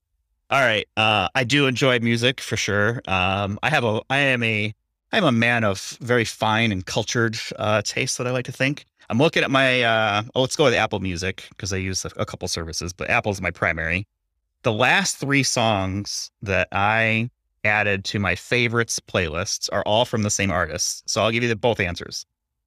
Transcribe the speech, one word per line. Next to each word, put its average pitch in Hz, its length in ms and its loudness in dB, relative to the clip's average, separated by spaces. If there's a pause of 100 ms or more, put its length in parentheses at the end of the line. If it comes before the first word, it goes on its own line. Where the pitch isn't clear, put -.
(500)
All 139 100 2
right. 110 260 2 (100)
Uh, 107 380 2
I 135 100 2
do 139 240 2
enjoy 123 320 2
music 117 400 0
for - 160 -6
sure. 104 500 0
Um, 95 560 0
I 127 80 0
have 139 140 2
a, 110 160 0 (100)
I 135 80 0
am 135 240 2
a, 107 320 -2 (380)
I 226 60 0
am 196 60 2
a 147 80 4
man 117 300 4
of 98 380 -2
very 120 240 2
fine 110 480 0
and 92 120 -4
cultured, 113 540 -2 (180)
uh, 107 260 0
taste - 360 -4
that 123 80 -4
I 123 60 -2
like 127 140 -4
to 131 60 -10
think. 139 320 -2 (260)
I'm 110 80 0
looking 165 260 4
at - 60 -2
my, 131 320 4
uh, 110 400 2 (120)
oh, 123 60 2
let's 131 160 0
go 156 80 4
with 120 100 6
Apple 107 260 2
Music 92 560 -6
'cause 92 160 -8
I 95 40 -2
use 95 280 -4
a, - 120 -8
a 92 100 -4
couple - 220 -10
services, 82 440 -6
but - 180 -8
Apple's 107 300 0
my 90 120 -2
primary. 85 540 -2 (560)
The 120 100 2
last 143 460 2
three 139 260 2
songs 101 840 0 (120)
that 92 300 0
I 110 580 0 (340)
added 104 420 0
to - 120 -4
my 92 160 0
favorites 117 640 0
playlists 87 720 -4
are - 120 -2
all 110 200 4
from 110 180 -2
the 104 80 0
same 98 200 0
artist. 80 580 -4
So 110 140 0
I'll 110 80 4
give 117 120 0
you 120 60 0
the, 113 80 0
both 113 240 0
answers. - 460 -6 (400)